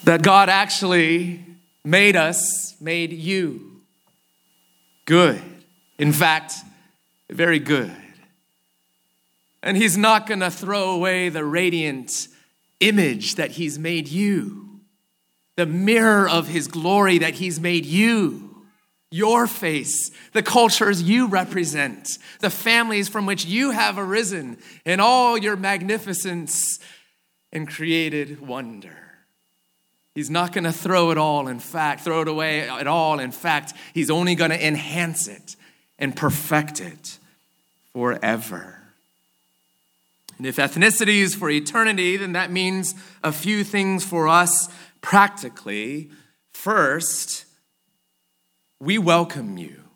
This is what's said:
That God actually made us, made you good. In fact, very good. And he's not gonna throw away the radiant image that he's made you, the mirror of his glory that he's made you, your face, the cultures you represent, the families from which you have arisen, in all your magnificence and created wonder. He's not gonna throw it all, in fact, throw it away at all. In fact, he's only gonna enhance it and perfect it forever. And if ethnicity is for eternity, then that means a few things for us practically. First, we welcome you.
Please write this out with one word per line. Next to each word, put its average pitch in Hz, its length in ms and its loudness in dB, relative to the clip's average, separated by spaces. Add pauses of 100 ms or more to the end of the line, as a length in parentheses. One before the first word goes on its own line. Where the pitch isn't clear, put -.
That 165 180 4
God 196 260 8
actually 180 960 2 (400)
made 196 300 6
us, - 640 -2
made 165 320 -4
you 165 680 -6 (1200)
good. 160 380 4 (560)
In 147 140 2
fact, 156 420 2 (760)
very 170 300 2
good. 131 320 0 (1700)
And 190 120 0
he's 202 220 2
not 214 300 4
gonna 190 200 -2
throw 190 420 -4
away 180 380 0
the 156 160 -4
radiant 156 840 -2 (500)
image 180 560 2
that 156 180 -4
he's 151 280 -6
made 165 260 -4
you, 180 720 -4 (800)
the 175 100 0
mirror 202 640 4
of 165 180 0
his 156 220 -4
glory 185 500 2
that 160 160 0
he's 175 240 -6
made 170 260 0
you, 185 800 0 (460)
your 220 380 2
face, - 640 -4 (220)
the 220 80 2
cultures 214 600 4
you 233 240 4
represent, 151 840 -2 (280)
the 208 120 0
families 226 580 0
from 202 180 -4
which 196 180 -2
you 233 280 0
have 208 260 0
arisen, 185 580 -4 (280)
in 180 160 0
all 240 360 4
your 208 200 -2
magnificence 190 1200 -4 (720)
and 156 180 -10
created 151 720 -4
wonder. 117 580 -12 (1160)
He's 143 160 -8
not 175 240 0
gonna 170 180 0
throw 175 380 2
it 160 80 0
all, 151 280 0
in 127 120 -8
fact, 147 420 -6
throw 165 220 -2
it 156 60 -2
away 156 380 -4
at 127 200 -8
all. 156 320 0
In 127 140 -8
fact, 151 420 -4 (180)
he's 147 160 -2
only 175 260 2
gonna 165 200 2
enhance 156 760 -4
it - 280 -20 (420)
and 135 180 -6
perfect - 640 -2
it - 380 -16 (760)
forever. 110 880 -4 (1600)
And 131 80 -8
if 131 100 -6
ethnicity 208 600 2
is 190 160 2
for 165 160 -4
eternity, 185 640 0
then 196 160 -6
that 180 180 -4
means 185 440 -4 (280)
a 156 80 -2
few 180 320 -2
things 190 440 -2
for 165 200 0
us 175 440 4 (320)
practically. 147 1080 0 (440)
First, 170 880 -2 (1400)
we 165 160 0
welcome 165 600 0
you. 78 240 -16 (140)